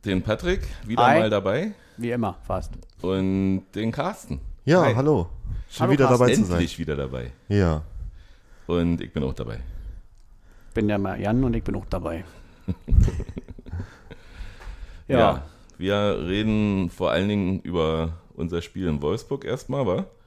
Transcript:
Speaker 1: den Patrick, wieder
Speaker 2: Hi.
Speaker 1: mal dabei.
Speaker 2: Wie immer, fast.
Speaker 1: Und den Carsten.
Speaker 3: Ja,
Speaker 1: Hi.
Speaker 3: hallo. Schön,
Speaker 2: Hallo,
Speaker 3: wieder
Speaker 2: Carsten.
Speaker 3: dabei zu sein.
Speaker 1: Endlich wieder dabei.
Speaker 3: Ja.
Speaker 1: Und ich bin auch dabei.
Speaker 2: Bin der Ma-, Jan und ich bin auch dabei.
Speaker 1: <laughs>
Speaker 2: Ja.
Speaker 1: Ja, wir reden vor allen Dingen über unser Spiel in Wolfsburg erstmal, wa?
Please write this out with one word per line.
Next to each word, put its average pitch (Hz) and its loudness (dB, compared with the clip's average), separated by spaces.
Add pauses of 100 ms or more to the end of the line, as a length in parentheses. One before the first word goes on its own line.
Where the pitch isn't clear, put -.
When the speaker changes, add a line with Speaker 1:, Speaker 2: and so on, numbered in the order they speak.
Speaker 1:
den 95 0
Patrick, 175 0 (220)
wieder 113 2
Speaker 2:
Hi. 143 6
Speaker 1:
mal 110 2
dabei. 107 0 (240)
Speaker 2:
Wie 117 -4
immer, 117 -2
fast. - -6 (320)
Speaker 1:
Und 95 0 (100)
den 110 -2
Carsten. 151 -6 (240)
Speaker 3:
Ja, 180 6
Speaker 1:
Hi. 113 4
Speaker 3:
hallo. 127 2 (420)
Schön, - -6
Speaker 2:
Hallo, 131 4
Speaker 3:
wieder 135 6
Speaker 2:
Carsten. 123 6
Speaker 3:
dabei 123 6
zu 110 4
sein. 90 -2
Speaker 1:
Endlich 87 0
wieder 76 -4
dabei. 64 -6 (180)
Speaker 3:
Ja. 85 4 (800)
Speaker 1:
Und 85 0
ich - -12
bin 78 -2
auch 65 -2
dabei. 57 -8 (1120)
Speaker 2:
Bin 107 2
der 104 2
Ma-, 98 -2
Jan 113 2
und 117 0
ich 113 -2
bin 98 -4
auch 95 -8
dabei. 82 -6 (440)
Speaker 1:
<laughs> - 4 (2000)
Speaker 2:
Ja. 135 2
Speaker 1:
Ja, 92 4 (360)
wir 98 0
reden 104 0
vor 85 0
allen 90 2
Dingen 98 0
über 80 0 (240)
unser 85 -4
Spiel 90 -6
in 73 0
Wolfsburg 117 -4
erstmal, 131 -4
wa? - 0 (220)